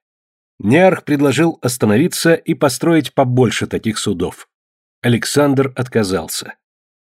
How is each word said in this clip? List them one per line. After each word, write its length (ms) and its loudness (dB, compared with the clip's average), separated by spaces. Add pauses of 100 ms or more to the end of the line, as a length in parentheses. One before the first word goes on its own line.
(580)
Неарх 460 2
предложил 580 0
остановиться 720 0
и 220 -2
построить 580 0
побольше 540 0
таких 320 -6
судов. 500 -6 (540)
Александр 720 0
отказался. 800 -4 (500)